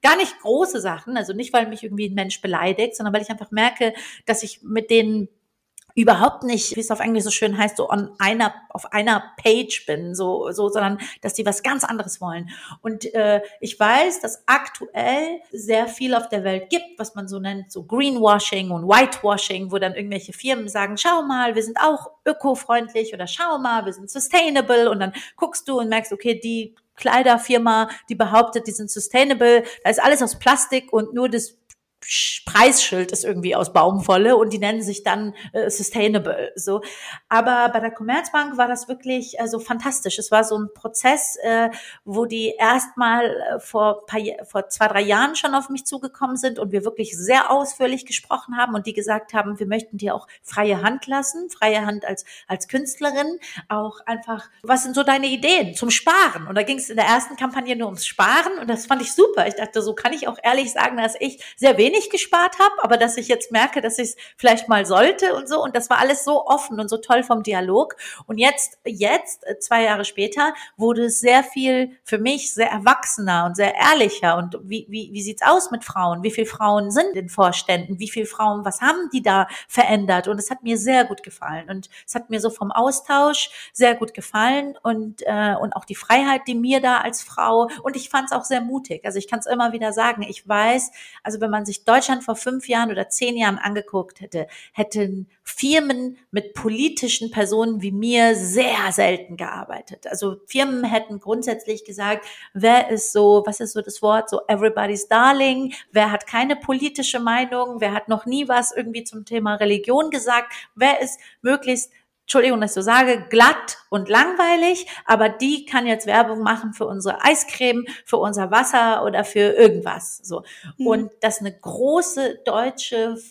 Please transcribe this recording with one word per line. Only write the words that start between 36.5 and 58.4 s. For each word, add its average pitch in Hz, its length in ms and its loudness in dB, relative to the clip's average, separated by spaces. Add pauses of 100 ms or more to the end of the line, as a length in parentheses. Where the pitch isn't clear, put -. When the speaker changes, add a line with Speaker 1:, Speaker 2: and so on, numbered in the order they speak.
Speaker 1:
so. 196 260 -4 (460)
Aber 240 440 2
bei 226 60 0
der 220 140 -4
Commerzbank 285 680 -4
war 247 80 4
das 240 220 -6
wirklich, 254 520 -6
also 226 200 -4
fantastisch. 233 580 -6
Es 214 140 -2
war 214 100 6
so 220 160 -2
ein 214 160 -6
Prozess, 254 680 -2
äh, 226 280 2 (340)
wo 208 220 -2
die 226 320 -4
erstmal, 240 680 2 (300)
äh, - 40 -8
vor 208 460 0
paar 220 120 -6
Ja-, 202 260 -8
vor - 240 -8
zwei, 214 200 2
drei 202 120 2
Jahren 220 360 2
schon 277 180 -2
auf 269 140 -2
mich 269 180 -8
zugekommen 262 500 -8
sind 247 220 -4
und 202 140 -6
wir 196 120 -2
wirklich 214 320 -6
sehr 226 360 2
ausführlich 262 520 -2
gesprochen - 520 -8
haben 240 180 -2
und 208 120 -6
die 220 80 -8
gesagt 214 380 -4
haben, 208 280 -4
"Wir 208 60 -4
möchten 214 300 -6
dir 202 200 -4
auch - 100 -12 (160)
freie 202 400 -2
Hand 240 240 -2
lassen, 277 440 -4
freie 214 360 0
Hand 208 180 -6
als, 190 200 -8 (240)
als - 180 -6
Künstlerin, 294 720 -4 (300)
auch 214 380 -6
einfach, 226 440 -8 (140)
was 262 180 2
sind 254 140 -4
so 285 80 2
deine 269 240 2
Ideen 262 480 2
zum 240 140 -2
Sparen?" 320 580 2
Und 190 80 -4
da 208 80 2
ging's 269 260 -6
in 226 60 -6
der 226 100 2
ersten 247 300 2
Kampagne 254 400 -4
nur 226 100 -4
ums 190 200 -8
Sparen 330 520 2